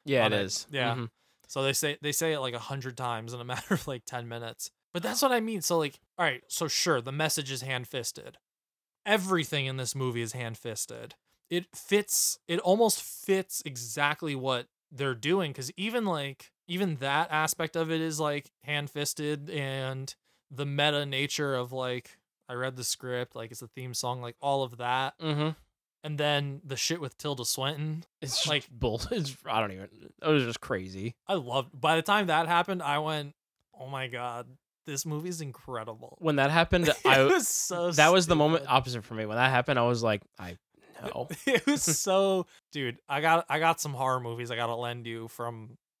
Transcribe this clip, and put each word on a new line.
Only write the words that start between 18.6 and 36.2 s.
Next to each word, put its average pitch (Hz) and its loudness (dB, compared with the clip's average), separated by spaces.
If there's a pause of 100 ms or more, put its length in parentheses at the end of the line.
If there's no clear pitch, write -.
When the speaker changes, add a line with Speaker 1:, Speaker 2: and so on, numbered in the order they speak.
Speaker 2:
hand-fisted, 147 -4
and 135 -6 (380)
the 143 -4
meta 143 2
nature 139 0
of, 123 -2
like, 127 -6 (320)
I 127 -10
read 127 -4
the 127 -8
script, 123 -4
like, 117 -10
it's 117 -16
a 120 -14
theme 127 -12
song, 123 -4
like, 120 -12
all 139 2
of 120 -6
that. 127 -2
Speaker 1:
Mm-hmm. 151 -2 (540)
Speaker 2:
And 151 -6
then 143 0
the 135 -6
shit 165 -2
with 139 -8
Tilda 139 -6
Swinton. 151 -4 (160)
Speaker 1:
It's 135 -4
just - 0
Speaker 2:
like, 147 0
Speaker 1:
bull-, 117 -2
<laughs> - -6
it's, 147 -2 (100)
I 113 0
don't 104 0
even, 95 -12 (320)
it - -6
was 147 6
just 117 -4
crazy. 95 -6 (120)
Speaker 2:
I 196 0
loved, 131 -4
by 160 4
the 165 2
time 208 2
that 165 2
happened, 175 0
I 147 0
went, 151 -4 (420)
"Oh 131 -12
my 131 -6
God, 120 -8 (380)
this 139 -6
movie's 160 -6
incredible." 117 -12
Speaker 1:
When 156 2